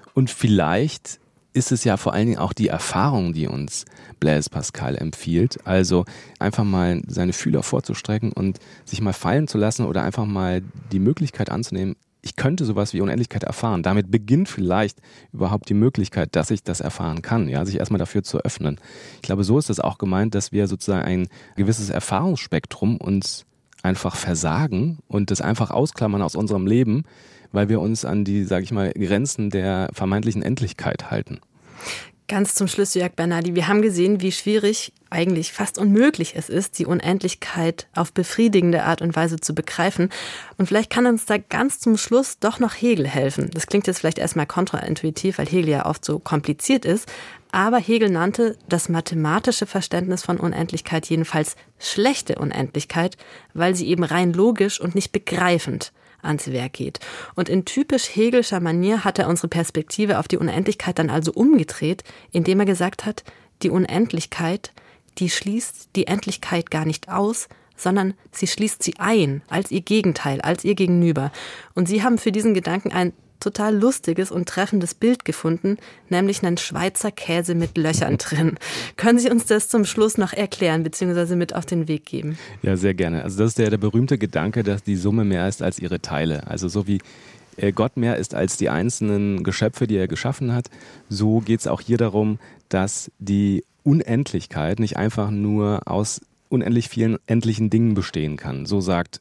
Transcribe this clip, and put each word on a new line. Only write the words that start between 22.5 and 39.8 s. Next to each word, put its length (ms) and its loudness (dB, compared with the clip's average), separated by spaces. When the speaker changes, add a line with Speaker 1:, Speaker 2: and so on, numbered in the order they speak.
Speaker 1:
uns 500 -4
einfach 320 -2
versagen 880 0
und 240 0
das 100 0
einfach 300 0
ausklammern 520 0
aus 120 -2
unserem 320 -2
Leben, 380 2
weil 200 0
wir 100 2
uns 240 -2
an 200 0
die, 200 0
sag 180 0
ich 100 -8
mal, 200 0
Grenzen 560 -2
der 460 0
vermeintlichen 480 0
Endlichkeit 680 -4
halten. 300 -6
Speaker 2:
Ganz 280 -2
zum 140 0
Schluss, 240 0
Jörg 200 -2
Bernardi, 420 -2
wir 140 0
haben 120 4
gesehen, 400 2
wie 120 0
schwierig, 600 0
eigentlich 460 0
fast 240 -4
unmöglich 580 4
es 140 -6
ist, 280 -2
die 60 -2
Unendlichkeit 1080 -2
auf 180 -2
befriedigende 720 4
Art 180 0
und 160 -2
Weise 240 0
zu 140 -4
begreifen. 560 0